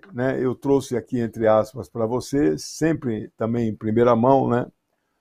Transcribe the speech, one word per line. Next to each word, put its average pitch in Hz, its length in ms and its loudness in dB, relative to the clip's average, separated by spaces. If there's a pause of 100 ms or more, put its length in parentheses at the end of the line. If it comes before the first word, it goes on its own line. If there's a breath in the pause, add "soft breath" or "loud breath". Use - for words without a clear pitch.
(140)
né? 131 300 -2
Eu 127 100 -2
trouxe 135 420 -2
aqui 120 240 -6
entre 113 280 -2
aspas 107 420 2
pra 113 160 -4
você, 139 520 -2
sempre 143 800 -4
também 113 340 -2
em 104 60 -6
primeira 117 400 2
mão, 127 320 4
né? 120 200 -2 (540)